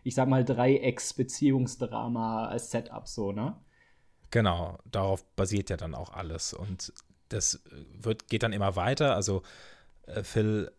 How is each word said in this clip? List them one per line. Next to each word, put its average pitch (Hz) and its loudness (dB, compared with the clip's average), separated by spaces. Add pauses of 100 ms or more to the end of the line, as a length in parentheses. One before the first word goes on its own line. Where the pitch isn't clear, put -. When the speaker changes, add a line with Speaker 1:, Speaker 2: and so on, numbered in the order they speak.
Speaker 1:
ich 123 -2
sag 131 4
mal, 131 6
Dreiecksbeziehungsdrama 120 2
als - -6
Setup 113 -6
so, 101 -4
ne? 117 -2 (720)
Speaker 2:
Genau, 87 2
darauf 95 0 (120)
basiert 98 0
ja 87 0
dann 80 -8
auch - -10
alles. 82 -8
Und 92 -8 (360)
das - -2 (360)
wird, 110 -4
geht 110 0
dann 110 0
immer 98 0
weiter. 131 2
Also, 95 0 (640)
äh, - -6
Phil 107 0